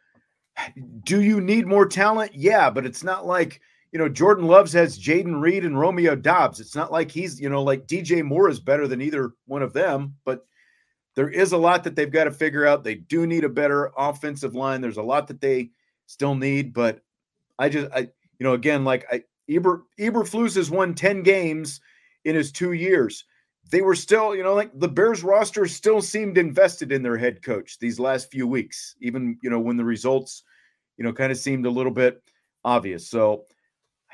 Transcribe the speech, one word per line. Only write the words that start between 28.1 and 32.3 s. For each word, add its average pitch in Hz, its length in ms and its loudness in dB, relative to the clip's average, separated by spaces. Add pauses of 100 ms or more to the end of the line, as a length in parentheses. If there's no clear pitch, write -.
few 131 180 -6
weeks, - 520 -6
even, 123 420 -6
you 127 80 -6
know, 117 100 -2
when 120 180 -2
the 117 80 -2
results, 127 580 -4 (540)
you 117 80 -8
know, 117 80 -4
kinda 135 220 -2
seemed 131 300 -4
a 123 60 0
little 127 200 -2
bit 123 300 0 (440)